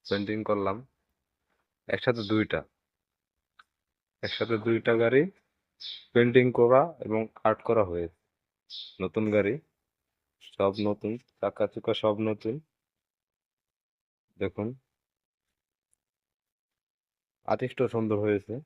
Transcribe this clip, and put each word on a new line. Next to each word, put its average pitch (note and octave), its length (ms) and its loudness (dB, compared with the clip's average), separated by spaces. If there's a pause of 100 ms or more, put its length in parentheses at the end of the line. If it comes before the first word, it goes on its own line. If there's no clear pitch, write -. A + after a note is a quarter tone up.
পেইন্টিং G2+ 300 -4 (100)
করলাম, G2 280 -2 (1160)
একসাথে A#2 280 -2 (100)
দুইটা, G2+ 280 0 (1700)
একসাথে A2+ 300 -4 (100)
দুইটা A#2 260 0 (100)
গাড়ি B2+ 200 4 (920)
পেইন্টিং B2 340 6 (120)
করা B2 240 8 (240)
এবং A2 140 0 (280)
আর্ট G#2+ 200 0
করা A2+ 220 4
হয়েছে। E2+ 280 -6 (840)
নতুন G#2+ 220 -2 (100)
গাড়ি, G#2 200 2 (1000)
সব G2 180 0 (160)
নতুন, G#2 240 -4 (280)
চাকা G2+ 320 -2
চুকা A2+ 200 -4 (100)
সব G#2+ 120 2 (140)
নতুন। A2 260 -6 (1900)
দেখুন, G#2 240 -6 (2750)
আর্টিস্টও B2 420 -2
সুন্দর A2 320 0
হয়েছে। G#2 280 -2 (100)